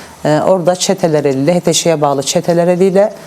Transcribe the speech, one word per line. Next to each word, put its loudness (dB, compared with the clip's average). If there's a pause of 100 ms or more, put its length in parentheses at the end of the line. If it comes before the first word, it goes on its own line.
(260)
e, 2
orada 2
çeteler 0
eliyle, 0
H 0
T 0
Ş'ye 0
bağlı 0
çeteler 0
eliyle, 2 (140)